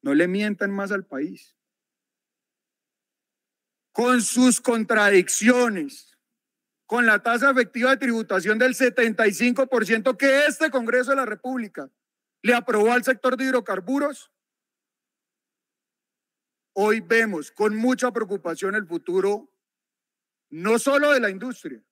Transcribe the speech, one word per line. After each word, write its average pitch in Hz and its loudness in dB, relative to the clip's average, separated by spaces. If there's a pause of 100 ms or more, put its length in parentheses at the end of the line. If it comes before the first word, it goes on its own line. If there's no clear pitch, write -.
No 139 0
le 170 4
mientan 202 -4
más 196 -6
al 196 -6
país. - -12 (2250)
Con 240 2
sus 240 2
contradicciones, 214 2 (680)
con 233 0
la 208 4
tasa 240 2
efectiva 254 0
de 269 2
tributación 220 -2
del 254 2
setenta 240 0
y 208 0
cinco 247 0
por 233 0
ciento 226 -2
que 277 2
este 311 -2
Congreso 240 -2
de 269 0
la 262 -2
República 220 -10 (500)
le 240 2
aprobó 233 2
al 247 2
sector 262 0
de 262 -6
hidrocarburos, 254 -4 (2500)
hoy 214 0
vemos 196 -2
con 214 -2
mucha 247 0
preocupación 190 -6
el 214 -6
futuro 185 -4 (960)
no 202 -2
solo 294 2
de 269 2
la 220 -2
industria 196 -12